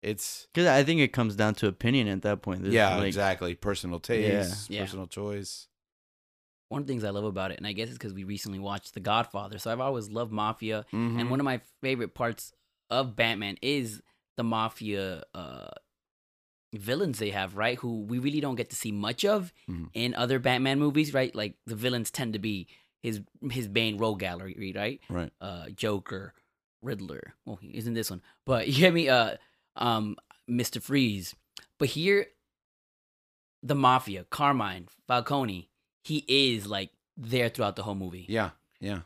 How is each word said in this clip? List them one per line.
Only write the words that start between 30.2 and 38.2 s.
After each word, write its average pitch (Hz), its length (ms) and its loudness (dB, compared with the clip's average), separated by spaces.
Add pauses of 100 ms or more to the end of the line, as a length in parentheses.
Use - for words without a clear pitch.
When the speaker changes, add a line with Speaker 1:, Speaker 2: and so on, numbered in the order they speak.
Speaker 3:
Mister 120 320 -2
Freeze. 117 540 2 (440)
But 143 120 2
here, 196 360 4 (1400)
the 135 120 0
mafia, 127 500 4
Carmine, 107 640 0 (180)
Falcone, 123 600 0 (360)
he 156 240 -2
is, 123 380 4
like, 98 240 -4 (260)
there 120 320 0
throughout 104 280 -2
the 98 60 -6
whole 101 120 -4
movie. 92 340 -8